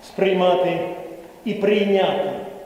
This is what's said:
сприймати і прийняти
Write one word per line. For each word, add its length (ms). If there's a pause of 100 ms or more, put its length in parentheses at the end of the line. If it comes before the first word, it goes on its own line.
сприймати 760 (640)
і 100
прийняти 760 (360)